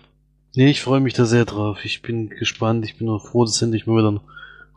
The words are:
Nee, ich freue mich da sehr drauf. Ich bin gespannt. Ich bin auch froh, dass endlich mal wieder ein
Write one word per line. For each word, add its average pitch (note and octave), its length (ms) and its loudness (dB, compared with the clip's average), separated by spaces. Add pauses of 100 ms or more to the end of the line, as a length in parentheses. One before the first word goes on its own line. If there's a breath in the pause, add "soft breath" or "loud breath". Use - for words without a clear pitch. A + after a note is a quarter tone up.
(560)
Nee, C3 140 6
ich C#3+ 120 0
freue C3+ 200 2
mich B2+ 120 0
da B2 120 2
sehr A#2 180 4
drauf. G#2 400 -4
Ich - 180 -8
bin A2+ 280 -6
gespannt. A2+ 560 -4
Ich - 120 -14
bin A2+ 120 -4
auch G#2 180 -4
froh, A#2+ 160 2
dass A2 180 -2
endlich A2+ 260 -2
mal A2 100 2
wieder G#2+ 160 2
ein G2+ 80 -6 (560 loud breath)